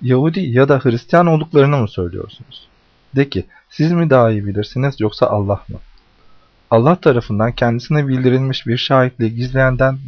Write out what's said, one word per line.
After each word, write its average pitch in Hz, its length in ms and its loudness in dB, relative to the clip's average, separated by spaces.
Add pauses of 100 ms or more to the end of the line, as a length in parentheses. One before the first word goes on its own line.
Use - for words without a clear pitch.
Yahudi 143 380 0
ya 131 280 2
da 139 100 4
Hristiyan 131 480 0
olduklarını 151 500 2
mı 113 120 -2
söylüyorsunuz? - 800 -12 (480)
De 135 120 0
ki, 95 180 -6 (240)
"Siz 160 220 -2
mi 170 180 0
daha 120 200 4
iyi 101 160 -4
bilirsiniz 117 540 -4
yoksa - 260 -2
Allah 101 420 -2
mı?" - 100 -14 (920)
Allah 123 260 4
tarafından 117 560 0
kendisine 127 560 -2
bildirilmiş 127 580 0
bir 117 100 -2
şahitliği 127 580 -2
gizleyenden 131 720 0